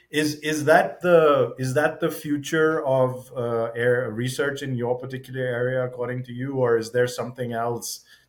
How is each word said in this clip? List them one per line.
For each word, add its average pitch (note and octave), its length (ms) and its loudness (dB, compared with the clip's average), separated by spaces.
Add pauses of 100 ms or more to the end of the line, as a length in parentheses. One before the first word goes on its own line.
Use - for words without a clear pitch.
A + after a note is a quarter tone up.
(100)
is, D3+ 260 -2
is D3+ 280 -4
that - 380 4
the, D3+ 560 6
is C3 160 -4
that D3+ 260 2
the D#3+ 100 0
future D#3 760 0
of, C3 500 0
uh, A#2 400 -2
air A#2+ 340 2
research B2+ 520 -4
in C3+ 120 -4
your A#2+ 240 -2
particular C3 440 -8
area, B2+ 420 -2
according B2+ 400 -6
to B2 80 -16
you, C3 220 -6
or A#2 240 4
is A2 140 -4
there B2 140 4
something A#2+ 460 -6
else A#2 520 -6 (240)